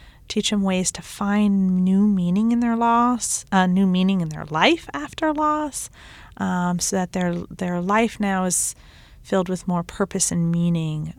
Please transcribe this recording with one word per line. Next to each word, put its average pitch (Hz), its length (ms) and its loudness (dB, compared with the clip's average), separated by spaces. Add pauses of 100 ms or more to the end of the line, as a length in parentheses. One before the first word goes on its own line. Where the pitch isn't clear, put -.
(280)
teach - 220 -4
them 202 140 0
ways 185 280 0
to - 100 -14
find 196 840 2
new 190 220 4
meaning 196 440 2
in 233 80 2
their 233 160 2
loss, 233 760 0
uh, 185 160 4
new 190 200 4
meaning 185 320 2
in 165 100 -2
their 151 160 -10
life 190 480 2
after 302 400 -4
loss, 302 560 -2 (480)
um, 180 400 -2
so 196 200 -2
that 180 160 -2
their, 180 200 0 (160)
their 175 300 -4
life 208 400 0
now 196 240 0
is - 320 -2 (460)
filled 185 280 -2
with 185 180 -4
more 175 160 0
purpose - 480 -4
and 170 200 0
meaning, 165 680 -2